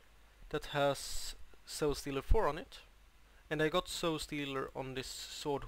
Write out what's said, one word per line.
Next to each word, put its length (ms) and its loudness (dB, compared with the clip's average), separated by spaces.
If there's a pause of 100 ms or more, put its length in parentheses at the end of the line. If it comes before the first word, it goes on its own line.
(480)
that 240 -4
has 600 2 (320)
Soul 280 2
Stealer 280 -4
four 260 8
on 80 0
it, 220 -12 (720)
and 120 2
I 60 6
got 220 2
Soul 280 0
Stealer 560 -4
on 200 -6
this 120 -4
sword 600 -4